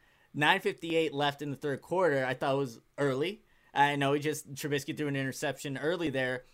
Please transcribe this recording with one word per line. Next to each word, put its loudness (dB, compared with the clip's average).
nine 4
fifty-eight 0
left 0
in -6
the -6
third -4
quarter, 2
I 0
thought 0
was -2
early. 0
I 4
know 4
he 2
just, -4
Trubisky -4
threw -4
an -2
interception -4
early 0
there -2